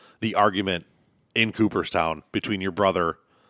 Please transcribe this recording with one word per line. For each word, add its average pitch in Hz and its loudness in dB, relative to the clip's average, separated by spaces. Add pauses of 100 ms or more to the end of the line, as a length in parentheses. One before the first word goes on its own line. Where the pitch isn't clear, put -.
(220)
the 110 -2
argument 95 2 (500)
in 113 2
Cooperstown 82 -2
between 101 -4
your 95 -4
brother. 87 0 (320)